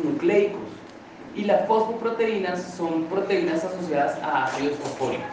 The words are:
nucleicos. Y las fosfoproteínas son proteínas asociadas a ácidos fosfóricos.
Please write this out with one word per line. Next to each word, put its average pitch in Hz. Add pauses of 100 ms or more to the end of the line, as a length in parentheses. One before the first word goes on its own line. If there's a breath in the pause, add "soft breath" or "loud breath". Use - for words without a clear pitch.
nucleicos. 190 (760)
Y 196
las 185
fosfoproteínas 220 (140)
son 165
proteínas 170
asociadas 151
a 135
ácidos 143
fosfóricos. -